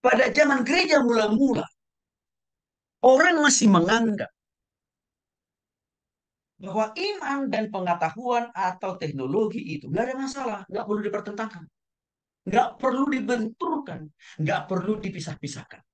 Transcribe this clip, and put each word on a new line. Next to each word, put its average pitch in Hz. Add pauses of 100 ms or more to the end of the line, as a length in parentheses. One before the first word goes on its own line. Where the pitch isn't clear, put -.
pada 240
zaman 269
gereja 294
mula-mula, 233 (1400)
orang 311
masih 269
menganggap 202 (2250)
bahwa 214
iman 311
dan 220
pengetahuan 196
atau 185
teknologi 143 (160)
itu -
nggak 190
ada 262
masalah, 262
nggak 214
perlu 202
dipertentangkan, 208 (840)
nggak 233
perlu 262
dibenturkan, 240 (360)
nggak 180
perlu 190
dipisah-pisahkan. 151 (140)